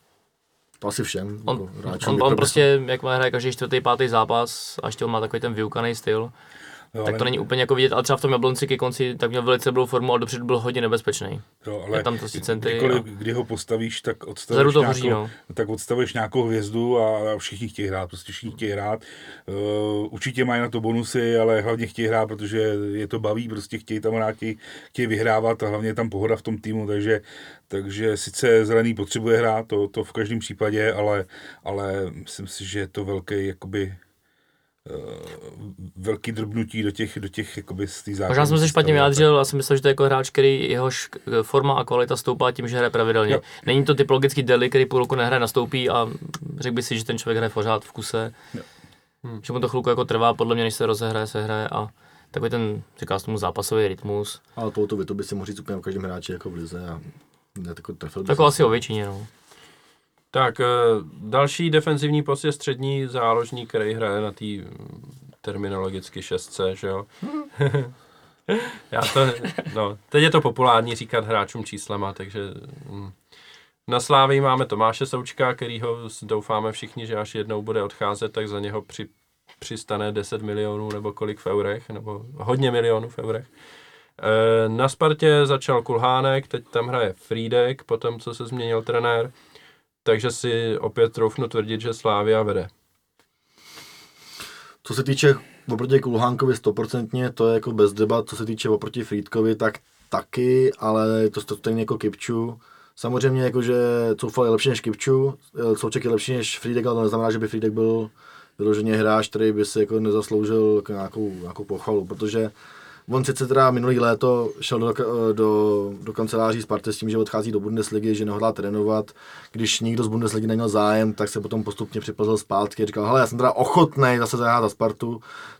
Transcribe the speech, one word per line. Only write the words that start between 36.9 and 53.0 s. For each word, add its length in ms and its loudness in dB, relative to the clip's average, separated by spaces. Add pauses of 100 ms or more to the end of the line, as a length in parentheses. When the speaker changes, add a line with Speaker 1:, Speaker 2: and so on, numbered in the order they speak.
Speaker 3:
těch, 300 -6
do 80 -8
těch, 280 -8
jakoby, 300 -8
z 160 -14
té 120 -10
základní 160 -2
Speaker 2:
Možná 160 4
jsem 120 4
se 100 4
špatně 180 4
Speaker 3:
sestavy, 60 4
Speaker 2:
vyjádřil, 400 6
Speaker 3:
tak. 80 6
Speaker 2:
já 40 4
jsem 120 -2
myslel, 200 2
že 60 0
to 60 6
je 20 10
jako 140 4
hráč, 260 2
který 400 4
jehož 360 0
k-, 120 -16 (240)
forma 320 2
a 100 2
kvalita 320 2
stoupá 360 0
tím, 160 -6
že 80 -4
hraje 140 2
pravidelně. 440 4
Speaker 3:
Jo. 60 0 (260)
Speaker 2:
Není 180 4
to 100 4
typ 160 4
logický 320 4
Deli, 260 4
který 180 4
půl 120 2
roku 160 2
nehraje, 260 2
nastoupí 500 0
a 180 2 (500)
řekl 160 -4
by 80 -2
si, 160 -4
že 60 -6
ten 140 -4
člověk 180 -2
hraje 140 0
pořád 340 0
v 80 -20
kuse. 400 -4 (220)
Speaker 3:
Jo. 80 -10 (640)
Speaker 4:
Hmm. 180 -12
Speaker 2:
Že 100 -8
mu 80 -4
to 80 2
chvilku 200 -2
jako 160 2
trvá, 300 4
podle 200 0
mě, 100 2
než 100 0
se 120 0
rozehraje, 400 -2
sehraje 420 -4
a 200 -4 (420)
takový 200 -4
ten, 320 -4 (160)
říká 200 -4